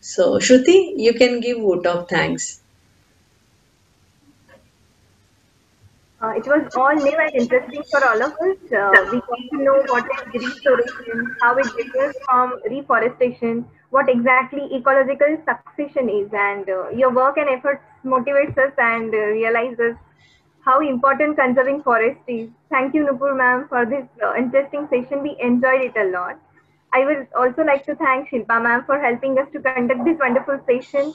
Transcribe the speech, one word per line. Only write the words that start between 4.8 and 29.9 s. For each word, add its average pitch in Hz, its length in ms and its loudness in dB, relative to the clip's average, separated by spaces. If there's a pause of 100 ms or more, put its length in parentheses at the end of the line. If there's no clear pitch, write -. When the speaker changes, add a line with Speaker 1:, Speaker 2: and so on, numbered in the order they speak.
Speaker 2:
Uh, 220 160 -4
it 226 100 -6
was 294 160 2 (120)
all 269 200 2
new 294 220 0
and 311 180 0
interesting 254 560 -2
for 277 160 2
all 226 160 2
of 294 80 -2 (160)
us. 381 100 0 (140)
Uh, 202 400 4
we 247 100 -2
got 247 300 -8
to 277 120 -4
know 277 240 4
what 240 180 0 (280)
is 226 80 -4
restoration, 240 1000 -2
how 240 160 4
it 269 100 0 (100)
differs 262 380 -2 (100)
from 254 340 0 (100)
reforestation, 240 960 -2 (240)
what 269 200 2
exactly 254 540 2 (120)
ecological 269 640 2 (100)
succession 277 540 -6
is, 208 240 -2
and, 202 360 -4
uh, 190 220 -4
your 240 200 -2
work 254 340 4
and 302 60 0
efforts 277 400 -2 (220)
motivates 277 520 0
us 269 200 2
and, 226 360 0
uh, 214 40 0 (220)
realizes 233 560 -2 (680)
how 269 140 4
important 269 580 0
conserving 262 460 0
forest 233 440 0
is. 226 220 -8 (200)
Thank 262 240 -2
you, 302 120 2
Nupur 277 300 -2
ma'am, 254 340 0
for 240 160 0
this, 254 200 -4 (180)
uh, 202 140 -2
interesting 277 520 -2
session. 254 320 -4
We 294 180 -6
enjoyed 247 500 2
it - 80 -10
a 208 140 2
lot. 180 280 -6 (540)
I 262 120 4
would 277 300 -2
also 254 280 0
like 277 240 0
to 294 80 -6
thank 277 340 -2
Shilpa 226 320 -2
ma'am 240 240 0
for 285 140 0
helping 262 400 -2
us 277 140 -4
to 294 80 -8
conduct 254 380 -2